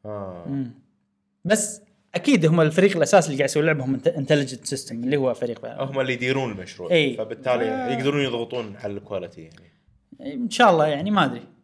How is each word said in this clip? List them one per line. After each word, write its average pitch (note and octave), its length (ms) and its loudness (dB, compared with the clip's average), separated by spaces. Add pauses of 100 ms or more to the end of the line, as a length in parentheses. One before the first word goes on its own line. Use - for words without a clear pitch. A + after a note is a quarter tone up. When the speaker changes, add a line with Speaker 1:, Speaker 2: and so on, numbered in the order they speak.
Speaker 1:
آه. F#2+ 440 -10
Speaker 2:
مم. C3+ 220 -6 (720)
بس G#3+ 360 0 (340)
أكيد F3+ 320 4
هم E3 140 6
الفريق F3 360 4
الأساسي D#3+ 300 6
اللي C#3 120 -4
قاعد C#3 120 2
يسوي D3+ 120 0
اللعبة D3+ 220 0
هم C3+ 100 0
انت-، D#3 140 0
intelligent C#3+ 580 0
system، A#2+ 380 -8
اللي C3+ 120 0
هو B2+ 180 0
فريق A#2+ 280 -6
فاير. B2+ 220 -8
Speaker 1:
هم C3+ 160 -4
اللي B2+ 120 -2
يديرون B2 400 -2
المشروع. F#2 380 -12
Speaker 2:
إي. C#3+ 260 2
Speaker 1:
فبالتالي A#2 480 -2
Speaker 2:
ف- - 340 -4
Speaker 1:
يقدرون C#3+ 260 0
يضغطون A#2 520 -6
على G#2 160 -8
الكواليتي F#2+ 480 -10
يعني. - 320 -20 (640)
Speaker 2:
إن B3 160 -6
شاء A#3 200 6
الله D#3 160 4
يعني، D#3 240 -2
ما F#3+ 140 4
أدري. A#2+ 180 -4 (220)